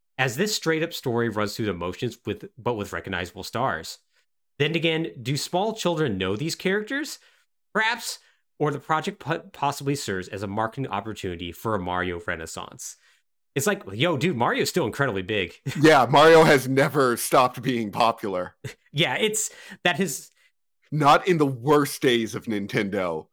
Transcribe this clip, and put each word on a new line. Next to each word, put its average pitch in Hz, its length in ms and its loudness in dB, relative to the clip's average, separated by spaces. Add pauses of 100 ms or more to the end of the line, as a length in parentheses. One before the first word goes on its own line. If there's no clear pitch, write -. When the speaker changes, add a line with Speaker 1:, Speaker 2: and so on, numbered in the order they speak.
(180)
Speaker 1:
as 131 180 0
this 208 200 -2
straight-up 160 380 -2
story 117 360 -2
runs 104 260 -2
through 113 120 -4
the 98 60 0
motions 90 520 -6
with, 101 200 -6 (140)
but 123 160 -2
with 101 180 -6
recognizable 90 500 -6
stars." 92 540 -4 (640)
Then 156 160 -2
again, 160 320 0 (120)
do 127 180 -4
small 202 360 -2
children 156 460 -2
know 95 160 -2
these 151 180 -4
characters? 214 640 -4 (560)
Perhaps, 226 460 -4 (400)
or 151 100 0
the 143 100 -4
project 156 400 -4
po-, - 200 -4 (140)
possibly 143 420 -2
serves 95 320 -4
as 101 160 -8
a 107 40 -4
marketing 110 440 -4
opportunity 98 600 -6
for 110 220 -4
a 104 60 0
Mario 90 480 -2
renaissance. 87 680 -10 (580)
It's 139 100 -2
like, 202 160 0 (100)
yo, 143 260 0
dude, 151 200 0
Mario's 135 320 0
still 165 160 0
incredibly 107 380 -2
big. 92 300 -2 (120)
<laughs> 139 160 -4
Speaker 2:
Yeah, 147 260 8
Mario 156 360 10
has 143 260 4
never 135 480 2
stopped 131 460 2
being 117 280 -2
popular. 107 640 0 (380)
Speaker 1:
Yeah, 143 220 0
it's, 214 340 -2 (340)
that 170 160 0
is 175 300 -4 (600)
Speaker 2:
Not 151 360 4
in 175 120 4
the 151 80 4
worst 139 540 2
days 120 340 2
of 104 100 -10
Nintendo 98 880 -2